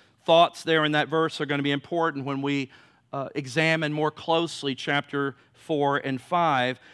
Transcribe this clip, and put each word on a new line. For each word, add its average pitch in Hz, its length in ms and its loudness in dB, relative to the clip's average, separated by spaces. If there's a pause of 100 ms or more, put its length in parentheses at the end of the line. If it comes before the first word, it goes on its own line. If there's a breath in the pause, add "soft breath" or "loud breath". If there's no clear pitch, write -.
(240 soft breath)
thoughts 170 380 4
there 160 240 2
in 151 60 0
that 151 160 2
verse 160 340 0
are - 20 -2
gonna 143 180 -2
be 143 80 0
important 143 540 -2
when 139 160 -4
we, 139 300 -2 (420 soft breath)
uh, 135 220 -8
examine 151 580 0
more 151 180 0
closely 165 640 -2
chapter 139 600 -4 (160 soft breath)
four 143 460 0
and 131 220 -6
five. 135 600 0 (140 loud breath)